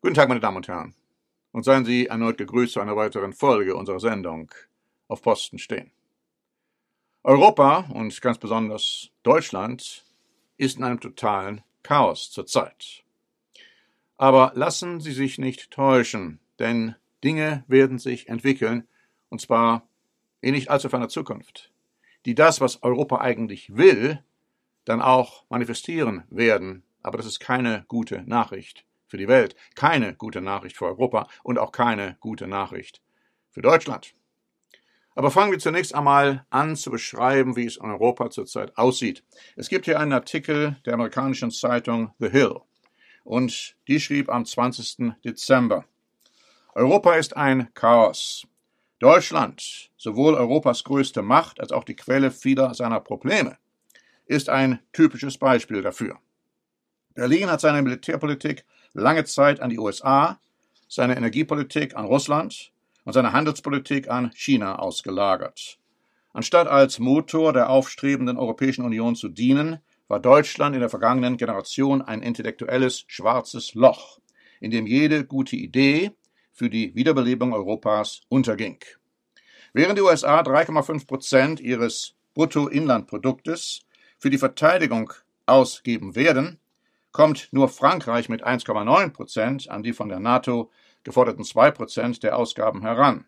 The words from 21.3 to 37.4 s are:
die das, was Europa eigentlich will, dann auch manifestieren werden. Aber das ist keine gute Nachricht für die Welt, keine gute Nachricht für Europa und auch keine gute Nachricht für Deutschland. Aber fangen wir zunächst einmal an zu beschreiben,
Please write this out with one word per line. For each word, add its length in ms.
die 120
das, 240
was 240
Europa 340
eigentlich 580
will, 460
dann 180
auch 460
manifestieren 840
werden. 540
Aber 140
das 100
ist 140
keine 480
gute 340
Nachricht 600
für 60
die 120
Welt, 280
keine 400
gute 280
Nachricht 340
für 80
Europa 440
und 160
auch 140
keine 480
gute 260
Nachricht 540
für 120
Deutschland. 500
Aber 160
fangen 200
wir 80
zunächst 360
einmal 560
an 260
zu 140
beschreiben, 640